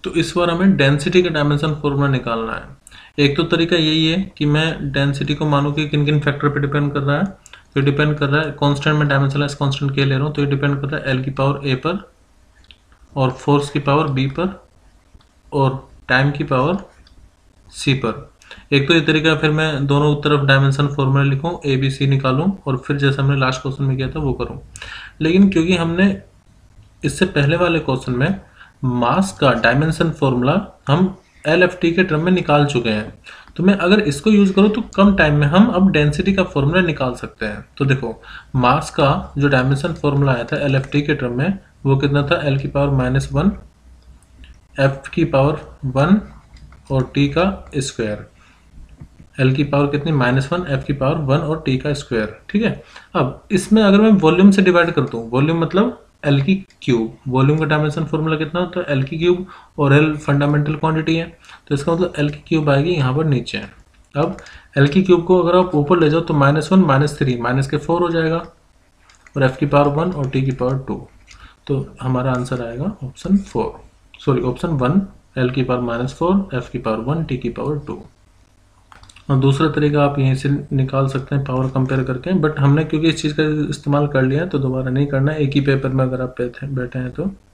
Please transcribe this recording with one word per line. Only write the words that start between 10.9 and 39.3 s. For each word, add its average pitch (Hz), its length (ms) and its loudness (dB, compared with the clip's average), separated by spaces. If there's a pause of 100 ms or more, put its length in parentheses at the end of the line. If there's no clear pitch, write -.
है 135 100 -6
एल 131 140 0
की 139 60 -4
power 139 380 -2
ए 131 80 2
पर 175 220 -4 (1160)
और 131 140 0
force 143 400 0
की 151 80 -4
पावर 143 300 0
बी 135 200 -2
पर 180 400 -6 (840)
और 135 360 -2 (200)
time 135 220 2
की 143 140 -6
power 147 320 0 (960)
सी - 240 -2
पर। 113 380 -6 (400)
एक 139 160 2
तो 170 60 6
ये 165 60 6
तरीका, 156 340 2
फिर 151 160 0
मैं 151 360 -2
दोनों 147 300 2
तरफ 147 300 0
डायमेंशन 139 420 2
formula 139 340 2
लिखूँ, 139 440 -2
ए 135 100 2
बी 135 140 0
सी 139 160 -2
निकालूँ 139 440 2 (160)
और 131 100 0
फिर 143 200 -4
जैसे 139 260 0
हमने 139 180 2
last 131 220 -2
question 135 220 -6
में 131 120 0
किया 131 120 -4
था 151 120 -6
वो 135 120 -2
करूँ। 120 280 -6 (600)
लेकिन 185 300 4
क्योंकि 175 260 2
हमने 175 460 0 (840)
इससे 151 220 -2
पहले 147 300 0
वाले 170 240 0
question 127 320 -4
में 156 280 -2 (440)
mass 123 560 0
का 135 140 4
dimension 151 560 0
formula 135 500 0 (280)
हम 185 280 2 (300)
एल 170 160 4
एफ 180 180 0
T 170 120 2
के 185 100 2
term 156 200 0
में 180 100 0
निकाल 147 340 2
चुके 117 240 0
हैं, 107 220 -4 (440)
तो - 60 -4
मैं 190 120 4
अगर 185 260 2
इसको 147 300 -2
यूज़ 202 220 4
करूँ 202 180 4
तो 220 100 -4 (160)
कम 196 200 6
time 151 180 4
में 147 120 4
हम 185 200 6
अब 190 240 4
density 151 420 2
का 190 120 2
formula 151 360 0
निकाल 139 340 -2
सकते - 320 -10
हैं। 104 180 -10 (140)
तो 143 60 0
देखो, 131 300 0 (420)
mass 131 340 0
का 156 480 0